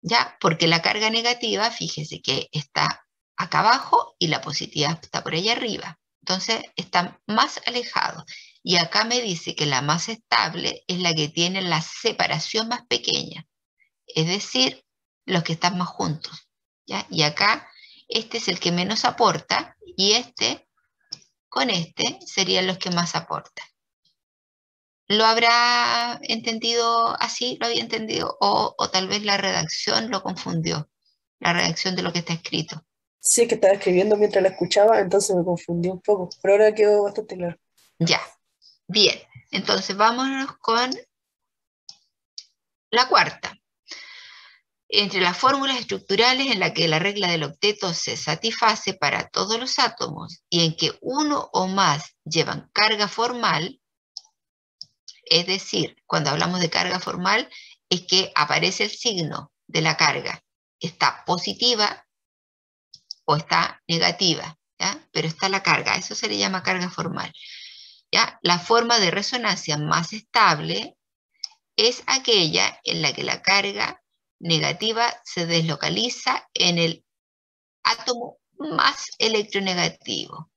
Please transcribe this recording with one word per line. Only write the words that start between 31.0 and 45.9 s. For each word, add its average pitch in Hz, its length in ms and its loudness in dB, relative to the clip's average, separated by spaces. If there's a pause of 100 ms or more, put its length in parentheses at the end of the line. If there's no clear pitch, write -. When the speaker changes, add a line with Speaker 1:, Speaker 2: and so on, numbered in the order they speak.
Speaker 1:
la 170 140 0
redacción 175 420 -2
de 180 80 -4
lo 175 100 -4
que 175 60 -2
está 170 140 -6
escrito. - 520 -6 (340)
Speaker 2:
Sí, - 220 2
es 233 80 4
que 233 60 4
estaba 196 180 6
escribiendo 196 440 4
mientras 202 260 4
la 190 60 6
escuchaba, 208 500 4
entonces 196 360 2
me 175 80 2
confundí 175 460 -2
un 185 120 -8
poco, 185 280 0 (120)
pero 196 120 4
ahora 214 220 6
quedó 208 280 6
bastante 202 320 -4
claro. 175 240 -6 (380)
Speaker 1:
Ya, 165 240 2 (640)
bien. 190 320 2 (300)
Entonces 190 480 -2
vámonos 262 600 0
con 240 340 0 (2000)
la 247 160 4
cuarta. - 440 2 (1400)
Entre 196 320 2
las 180 160 2
fórmulas 269 440 2
estructurales 240 720 0